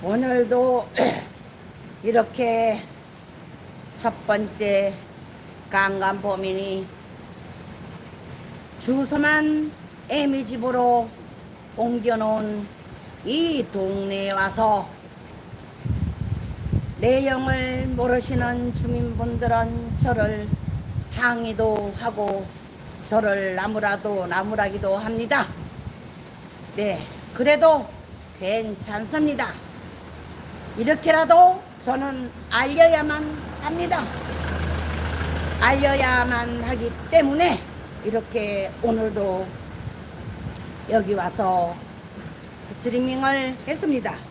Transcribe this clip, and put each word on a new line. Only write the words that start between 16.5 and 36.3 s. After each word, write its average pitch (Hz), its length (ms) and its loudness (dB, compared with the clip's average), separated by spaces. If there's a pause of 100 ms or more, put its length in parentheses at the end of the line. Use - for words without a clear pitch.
내용을 262 840 2 (100)
모르시는 247 800 2
주민분들은 240 1200 0
저를 214 500 2 (680)
항의도 220 840 2
하고 202 480 -2 (580)
저를 202 520 2
나무라도 202 720 0
나무라기도 196 680 0
합니다. 226 520 0 (1300)
네, 196 280 -2 (300)
그래도 294 540 6 (500)
괜찮습니다. 220 1300 -2 (1120)
이렇게라도 330 880 8 (180)
저는 262 500 -2 (200)
알려야만 302 720 6 (400)
합니다. 330 400 0 (1600)
알려야만 247 1040 4